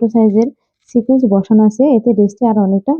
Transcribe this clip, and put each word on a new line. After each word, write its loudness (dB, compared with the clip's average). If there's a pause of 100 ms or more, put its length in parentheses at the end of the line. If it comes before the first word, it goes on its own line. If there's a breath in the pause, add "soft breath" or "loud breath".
(120)
সাইজের 0 (400)
সিকোয়েন্স -2
বসানো 0
আছে। 0 (100)
এতে 0
ড্রেসটি -2
আরো -2
অনেকটা -2